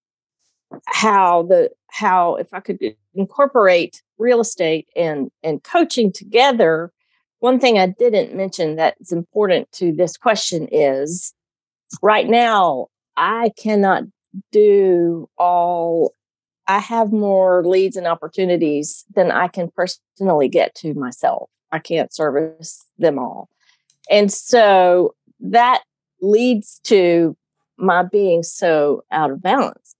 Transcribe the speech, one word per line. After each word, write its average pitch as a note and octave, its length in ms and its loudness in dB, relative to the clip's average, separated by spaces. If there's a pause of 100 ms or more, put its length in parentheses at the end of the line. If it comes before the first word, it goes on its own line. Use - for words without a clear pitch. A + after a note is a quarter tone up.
(880)
how F#3+ 580 2
the, F3 260 2 (200)
how F#3 460 0
if - 160 -10
I F#3+ 80 -12
could G3 200 -10 (340)
incorporate F#3+ 880 0 (160)
real A#3 220 2
estate D#3+ 560 -4
and, D#3 340 -4 (120)
and D#3 200 -6
coaching B3+ 500 0
together, G3+ 800 0 (460)
one B3+ 220 0
thing A#3+ 180 2
I F#3 80 4
didn't G#3 480 -2
mention F3 420 -6
that's - 360 -4
important F3 600 -2
to F3 200 -4
this E3 240 -2
question F#3 560 -4
is D3 600 -2 (680)
right G#3+ 260 0
now, G#3 600 0 (280)
I G#3+ 400 -2
cannot G3+ 480 0 (480)
do F#3+ 760 2 (100)
all, F3 760 -2 (540)
I G3 140 0
have A3 320 -2
more F#3+ 520 2
leads F#3 320 0
and F3+ 120 -8
opportunities E3+ 960 -4 (100)
than F3+ 160 2
I E3+ 180 -2
can F3 220 -8
personally F3 800 -2
get - 280 0
to D#3 180 -8
myself. - 540 -6 (220)
I D#3+ 80 -6
can't D#3+ 340 -6
service D#3+ 720 -6 (140)
them D#3 200 0
all. - 300 -10 (640)
And G3+ 220 4
so F#3 840 4 (260)
that A#3 420 0 (380)
leads G#3+ 640 0
to F3 520 2 (420)
my F3+ 240 2
being F3+ 400 0
so D3+ 680 -2
out D3+ 200 -2
of C3+ 120 -10
balance - 580 -2